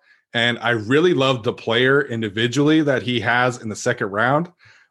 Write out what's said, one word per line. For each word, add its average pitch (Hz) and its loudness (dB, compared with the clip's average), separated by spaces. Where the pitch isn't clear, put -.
And 120 0
I 117 -2
really 131 2
love 131 0
the 120 -2
player 127 0
individually 120 0
that 135 0
he 123 -2
has 120 0
in 113 -12
the 101 -8
second 117 -4
round, 131 0